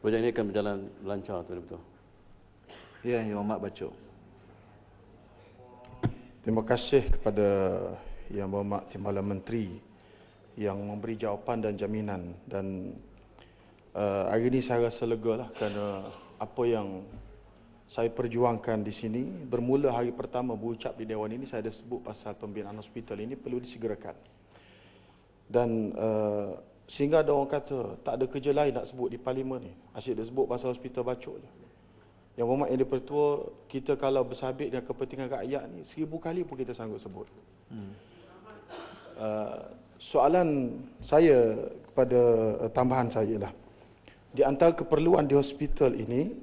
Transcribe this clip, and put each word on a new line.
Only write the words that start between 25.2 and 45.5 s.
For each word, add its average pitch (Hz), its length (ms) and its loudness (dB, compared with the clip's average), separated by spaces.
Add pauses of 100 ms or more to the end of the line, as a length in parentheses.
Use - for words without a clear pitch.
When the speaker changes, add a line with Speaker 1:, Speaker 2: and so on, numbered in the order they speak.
Speaker 3:
Dan, 113 400 2
eh, 104 640 -2 (320)
sehingga 151 400 2
ada 143 80 4
orang 139 160 2
kata, 139 560 -4
"Tak 127 80 0
ada 127 160 2
kerja 139 240 0
lain 143 240 2
nak - 80 -6
sebut 123 240 -4
di 120 80 -10
Parlimen 131 400 -4
ni. 90 160 -12 (160)
Asyik 110 320 -4
dia 113 40 -4
sebut 127 200 0
pasal 123 240 -2
hospital 123 320 -6
Bacok 123 400 -6
je." - 80 -20 (880)
Yang 120 80 0
Berhormat 135 240 2
Yang 131 160 2
Dipertua, 143 400 0 (400)
kita 139 320 -2
kalau 135 240 2
bersabit 131 480 -4
dengan 123 160 -4
kepentingan 131 480 -6
rakyat 127 320 -4
ni, 85 160 -14
seribu 156 400 -8
kali 170 240 -4
pun 143 80 -10
kita 127 160 -6
sanggup 110 320 -8
sebut. 95 240 -12 (480)
Speaker 2:
Hmm. 101 160 -10 (1300)
Speaker 3:
Eh, 107 400 -4 (400)
soalan 147 800 4 (240)
saya 127 640 8 (240)
kepada, 123 280 6 (440)
eh, 113 80 0
tambahan 127 400 4
saya 110 240 2
ialah, 98 160 -4 (800)
di 131 80 -2
antara 139 320 8
keperluan 156 560 4
di 139 80 6
hospital 143 560 4